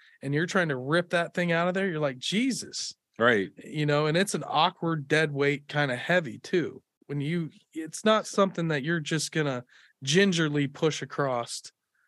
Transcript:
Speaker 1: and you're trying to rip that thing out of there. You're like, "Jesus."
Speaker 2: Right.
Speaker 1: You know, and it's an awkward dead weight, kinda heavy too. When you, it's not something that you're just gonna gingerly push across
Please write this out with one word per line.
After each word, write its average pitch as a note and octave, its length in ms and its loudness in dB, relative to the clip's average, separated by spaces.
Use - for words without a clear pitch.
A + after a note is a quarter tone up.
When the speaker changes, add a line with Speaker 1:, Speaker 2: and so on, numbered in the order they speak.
Speaker 1:
and C#3 100 -4
you're D#3 140 0
trying F3 220 2
to C#3+ 80 -2
rip D#3 340 0
that E3+ 240 0
thing F3 180 0
out E3+ 160 2
of F3+ 60 -2
there. F#3+ 140 0
You're D#3 120 -4
like, C3+ 180 -2
"Jesus." G3+ 760 -2
Speaker 2:
Right. A2 320 4
Speaker 1:
You D3+ 200 -2
know, D3 220 2
and D3+ 100 2
it's G3 200 0
an D3+ 100 -4
awkward D#3+ 640 0
dead D#3 240 2
weight, C#3+ 340 0
kinda C#3+ 300 0
heavy D3 420 0
too. C#3 440 -2
When C#3+ 140 -4
you, D#3 300 -2
it's D#3+ 300 -10
not G#3+ 240 4
something F#3 400 0
that D3 160 0
you're E3+ 160 -2
just D3+ 320 -4
gonna C#3 320 -2
gingerly D#3 640 2
push D3 340 0
across B2+ 600 -4